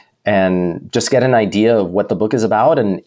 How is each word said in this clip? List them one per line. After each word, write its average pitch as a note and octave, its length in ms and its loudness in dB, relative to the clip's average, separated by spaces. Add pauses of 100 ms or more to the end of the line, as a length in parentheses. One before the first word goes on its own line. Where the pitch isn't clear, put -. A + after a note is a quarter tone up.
(260)
and F#2 680 -2
just - 200 -2
get B2+ 100 2
an B2+ 140 2
idea G#2+ 420 2
of F2+ 140 -2
what G2 180 -2
the G#2 60 -4
book G#2+ 180 -2
is A2+ 100 0
about. A2+ 360 2
And G2 280 -2